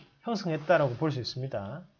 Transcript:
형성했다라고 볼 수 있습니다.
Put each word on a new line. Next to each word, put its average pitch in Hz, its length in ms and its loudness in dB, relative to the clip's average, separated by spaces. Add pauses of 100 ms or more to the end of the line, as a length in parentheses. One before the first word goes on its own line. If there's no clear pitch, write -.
(220)
형성했다라고 156 760 2
볼 156 140 0
수 127 80 -4
있습니다. 127 640 -8 (160)